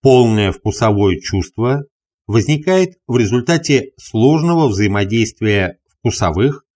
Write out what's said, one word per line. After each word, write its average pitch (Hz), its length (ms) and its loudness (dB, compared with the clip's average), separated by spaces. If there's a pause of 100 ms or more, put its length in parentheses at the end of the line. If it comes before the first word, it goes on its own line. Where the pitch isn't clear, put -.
Полное 113 500 4
вкусовое 101 680 -2
чувство 120 640 -4 (420)
возникает 151 720 0 (100)
в 123 120 -2
результате 131 800 0
сложного 151 720 0
взаимодействия 101 1160 -2
вкусовых 107 800 -4 (100)